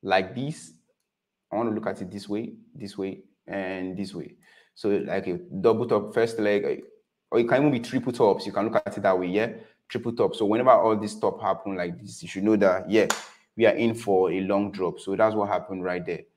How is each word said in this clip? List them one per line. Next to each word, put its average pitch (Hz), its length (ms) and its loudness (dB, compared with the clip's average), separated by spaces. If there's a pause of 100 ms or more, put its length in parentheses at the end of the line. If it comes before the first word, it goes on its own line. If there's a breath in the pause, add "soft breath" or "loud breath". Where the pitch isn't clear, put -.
like 95 320 0
this. 139 400 -10 (760)
I - 40 -6
want 113 140 0
to 107 60 -2
look 107 100 -6
at 98 160 -6
it 92 80 -10
this 98 180 -12
way, 107 260 -6 (200)
this 98 240 -14
way, 95 240 -8 (240)
and 92 500 -8
this 98 200 -8
way. 76 200 -12 (380 soft breath)
So - 160 -4
like 98 380 -2
a 90 100 -4
double 107 500 0
top 107 260 0
first 113 260 0
leg, 104 420 0 (480)
or 113 100 2
it 117 80 2
can 127 100 4
even 147 140 4
be 123 80 -2
triple 123 320 -4
tops. 107 340 2
You 101 60 -8
can 101 140 -2
look 113 100 -2
at - 220 -2
it 101 40 -8
that 95 180 2
way, 92 80 -2
yeah? 104 240 0 (360 loud breath)
Triple 117 260 -6
top. 113 220 2
So 110 100 0
whenever 120 260 4
all 110 240 6
this 104 240 -6
top 98 220 -2
happen 98 340 -4
like 87 260 -6
this, - 220 -18
you 85 40 -14
should 95 160 -6
know 110 120 6
that, 92 340 4
yeah, 101 180 6 (480 loud breath)
we 110 120 6
are 101 80 6
in 113 180 0
for 95 380 2
a 92 100 -2
long 98 300 0
drop. 92 280 -4
So 98 160 -6
that's 107 200 2
what 101 120 0
happened 95 360 -4
right 90 200 -4
there. 85 180 -8 (160)